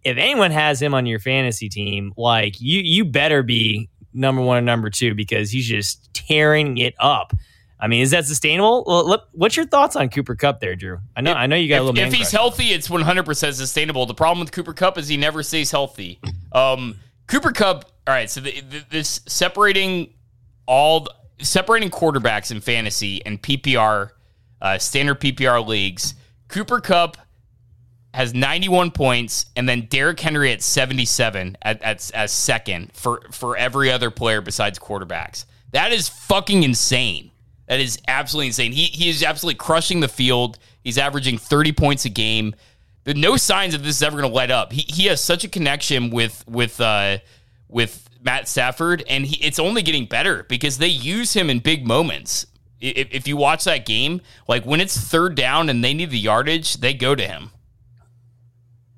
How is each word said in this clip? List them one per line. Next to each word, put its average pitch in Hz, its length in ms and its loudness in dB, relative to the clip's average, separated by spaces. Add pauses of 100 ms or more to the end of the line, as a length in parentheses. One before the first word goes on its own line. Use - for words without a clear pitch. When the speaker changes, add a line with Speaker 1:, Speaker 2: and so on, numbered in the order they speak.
Speaker 1:
if 123 140 -2
anyone 208 340 2
has 151 300 0
him 147 140 0
on 127 100 2
your 113 140 -2
fantasy 127 500 -2
team, 101 480 -6
like, 113 420 0
you, 160 220 0
you 180 240 2
better 143 380 2
be 110 440 0 (260)
number 131 280 0
one 123 160 4
and 120 80 2
number 113 240 0
two 113 240 0
because 107 380 -2
he's 123 160 -2
just 104 460 -4
tearing 151 680 2
it 120 200 0
up. 127 320 2 (480)
I 107 80 -2
mean, 117 140 4
is 131 100 4
that 165 140 2
sustainable? 175 600 2
Well, 170 220 4
let, 208 120 4 (120)
what's 180 240 2
your 320 120 0
thoughts 285 280 4
on 131 140 0
Cooper 123 260 -4
Kupp 143 240 0
there, 92 160 -4
Drew? 90 220 -10 (180)
I 120 60 -6
know, 151 100 2
Speaker 2:
If, 160 60 0
Speaker 1:
I 123 80 0
know 143 100 2
you 170 140 0
got 143 60 4
Speaker 2:
if, 131 60 4
Speaker 1:
a - 20 0
little 127 160 2
Speaker 2:
if 127 120 0
Speaker 1:
man - 20 0
Speaker 2:
he's 240 160 0
Speaker 1:
crush. 214 120 2
Speaker 2:
healthy, 240 320 2
it's 160 160 -4
one 170 140 0
hundred 180 200 2
percent 151 320 -2
sustainable. 135 500 -2
The 113 100 -8
problem 170 260 2
with 165 100 -8
Cooper 165 220 -8
Kupp 185 240 0
is 147 100 -8
he 151 80 -2
never 151 280 0
stays 156 280 -2
healthy. 120 480 -4 (320)
Um, 127 460 2 (300)
Cooper - 240 0
Kupp, - 340 0 (200)
all 135 80 2
right, 117 160 0
so 135 120 -8
the, 139 180 -8
the, 139 300 -14
this 151 380 -4
separating 190 840 2 (520)
all 147 360 4
the, - 120 -14 (280)
separating 196 480 2
quarterbacks 123 640 0
in 110 80 -6
fantasy 104 640 -4
and 104 160 -8
P 139 140 -2
P 131 220 0
R, 107 340 2 (500)
uh, 95 160 0
standard 139 440 0
P 139 100 2
P 135 140 -2
R 120 160 4
leagues, 101 540 -2 (340)
Cooper 214 320 -4
Kupp 170 340 2 (1000)
has 123 200 0
ninety-one 175 580 2
points, 123 540 0 (100)
and 127 140 0
then 120 200 -2
Derrick 143 300 0
Henry 147 320 2
at 110 100 -4
seventy-seven 117 1000 0
at, 110 200 -2
at, 110 320 -6
as 107 200 -2
second 101 580 -2
for, - 300 -4 (100)
for 123 240 -6
every 127 340 2
other 120 220 0
player 110 300 0
besides 101 380 -2
quarterbacks. 85 640 -10 (260)
That 185 220 0
is 214 160 -2
fucking 196 540 2
insane. 120 680 0 (360)
That 127 120 0
is 123 280 -4
absolutely 139 400 -2
insane. 120 240 -2
He, 156 140 0
he 170 240 -2
is 151 120 -2
absolutely 156 360 -2
crushing 165 420 0
the 147 80 2
field. 123 500 0 (260)
He's 123 140 -4
averaging 139 400 0
thirty 151 340 2
points 143 340 2
a 127 40 -2
game. 110 460 -2 (480)
There 143 100 -4
are 147 40 -2
no 170 200 4
signs 190 360 0
that 147 60 -4
this 143 160 -4
is 139 80 0
ever 151 160 -2
gonna 131 140 0
let 127 160 0
up. 123 220 0
He, 123 100 -6
he 170 240 0
has 175 160 2
such 175 220 0
a 214 40 -8
connection 139 640 -2
with, 113 380 -2
with, 117 340 -2
uh, 101 380 2 (480)
with - 420 -4 (120)
Matt 127 260 -4
Stafford, 160 600 -2
and 135 160 0
he, 139 120 -4 (100)
it's 151 140 -2
only 196 240 0
getting 151 220 0
better 123 440 -2
because 127 300 -2
they 165 80 2
use 175 460 -2
him 180 180 2
in 123 80 2
big 147 260 0
moments. 113 600 -2 (340)
I-, 123 60 -8
if, 131 240 -2
if 131 160 -6
you 143 100 -2
watch 147 280 2
that 170 200 0
game, 139 360 0 (260)
like, 120 180 0
when 151 160 2
it's 190 180 -2
third 165 360 0
down 139 340 2
and 120 140 0
they 131 100 2
need 165 160 -4
the 123 80 -2
yardage, 131 600 0
they 131 180 0
go 127 180 2
to 113 120 -2
him. 80 260 -10 (1500)